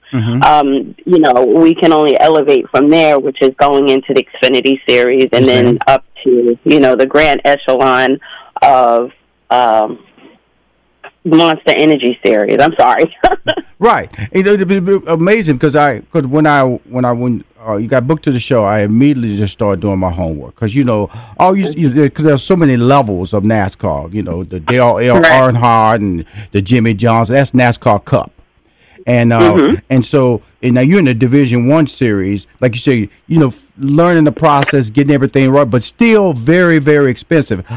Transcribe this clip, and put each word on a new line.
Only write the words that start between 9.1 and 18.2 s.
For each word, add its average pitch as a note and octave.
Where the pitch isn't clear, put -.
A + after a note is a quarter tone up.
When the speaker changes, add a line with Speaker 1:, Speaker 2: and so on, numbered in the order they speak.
Speaker 2:
um, A2
Monster D#3+
Energy C3
Series. G#2+
I'm D#3+
sorry. B2
<laughs> -
Speaker 1:
Right. F3+
It, F#3+
it'd G3
be, G3
be F#3+
amazing E3
'cause D3
I, C#3+
'cause C#3+
when D3+
I, C#3+
when B2
I, B2
when, A#2+
uh, G#2+
you G#2+
got B2+
booked D#3+